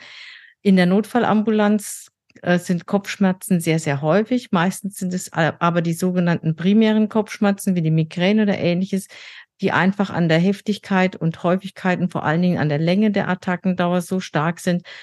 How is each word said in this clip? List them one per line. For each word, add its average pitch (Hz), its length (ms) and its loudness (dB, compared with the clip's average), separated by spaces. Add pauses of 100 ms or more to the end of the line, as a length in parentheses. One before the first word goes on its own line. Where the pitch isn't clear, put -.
(640)
In 196 120 4
der 180 120 4
Notfallambulanz, 214 1200 0 (340)
äh, 175 160 2
sind 170 280 -4
Kopfschmerzen 190 760 0
sehr, 165 180 0
sehr 143 240 -2
häufig. 214 480 0
Meistens 190 460 -2
sind 180 180 -6
es - 180 -8
a-, 160 280 0
aber 170 200 2
die 170 120 -2
sogenannten 170 640 0
primären 214 520 2
Kopfschmerzen 202 680 -2
wie 175 60 0
die 160 100 2
Migräne 175 500 2
oder 202 160 0
ähnliches, 185 480 -2 (540)
die 190 100 0
einfach 190 400 0
an 170 180 0
der 160 120 4
Heftigkeit 190 720 0
und - 300 -4
Häufigkeit 180 560 -2
und 175 100 -2
vor - 140 -6
allen 165 180 0
Dingen 180 160 2
an 147 100 0
der 147 100 0
Länge 190 340 2
der 196 160 -2
Attackendauer 180 720 -2
so 185 180 -4
stark 165 400 -2
sind, 175 240 -2 (200)